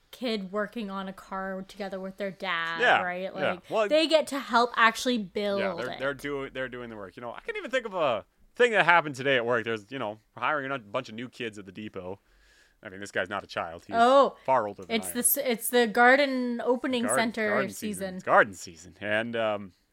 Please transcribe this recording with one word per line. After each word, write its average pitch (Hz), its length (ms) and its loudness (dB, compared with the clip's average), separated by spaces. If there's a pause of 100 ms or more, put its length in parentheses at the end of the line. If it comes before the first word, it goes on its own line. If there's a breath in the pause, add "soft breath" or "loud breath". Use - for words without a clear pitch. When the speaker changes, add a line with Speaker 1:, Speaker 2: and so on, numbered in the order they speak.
(120)
Speaker 1:
kid 220 400 -6
working 208 380 -4
on 190 180 -8
a 196 60 -10
car 190 540 -8
together 196 320 -8
with 190 180 -10
their 196 140 -6
dad, 165 500 -2
Speaker 2:
Yeah, 214 220 4
Speaker 1:
right? 180 200 -4
Speaker 2:
yeah. 185 80 -6
Speaker 1:
Like, 139 380 -2
Speaker 2:
Well, 208 180 0
Speaker 1:
they 311 200 4
get 302 200 4
to 277 120 -6
help 240 360 2
actually 233 440 2
build 202 400 -2
Speaker 2:
yeah, 196 160 0
they're, 123 160 -4
Speaker 1:
it. - 80 -10
Speaker 2:
they're 139 160 -2
doing, 135 380 -6
they're 131 160 -6
doing 123 200 -10
the 113 80 -12
work. 98 180 -14
You 120 60 -14
know, 120 100 -10
I 110 100 -14
can 440 160 -8
even 339 140 -10
think 247 140 -2
of 208 80 -8
a 135 320 0 (300)
thing 240 160 4
that 190 140 4
happened 156 300 6
today 135 220 2
at 117 80 2
work. 117 200 2
There's, 110 260 -4
you 135 80 -8
know, 110 200 -6 (160)
hiring 135 360 -2
a 139 80 -4
bunch 113 300 -8
of 107 60 -14
new 120 140 -10
kids 110 300 -10
at 95 80 -14
the 95 40 -16
depot. 98 480 -10 (640 soft breath)
I 107 60 -12
mean, 92 100 -14
this 101 120 -12
guy's - 180 -2
not 101 140 -4
a - 40 -20
child. 87 380 -6
He's 208 100 -8
Speaker 1:
Oh, 247 480 6
Speaker 2:
far 123 240 2
older - 160 -10
than 226 120 -4
Speaker 1:
it's 220 140 -2
Speaker 2:
I - 20 -10
Speaker 1:
the 240 80 -4
Speaker 2:
am. 240 40 -4
Speaker 1:
s-, - 140 2
it's 254 320 -2
the 240 160 4
garden 247 800 4
opening 247 380 0
Speaker 2:
Garden, 247 140 2 (140)
Speaker 1:
center 214 180 -2
Speaker 2:
garden 208 200 0
Speaker 1:
season. 202 80 -12 (160)
Speaker 2:
season. 185 220 -8
It's 185 80 -12
garden 139 320 6
season. 87 440 -18
And, 110 360 0
um, 104 360 0 (220)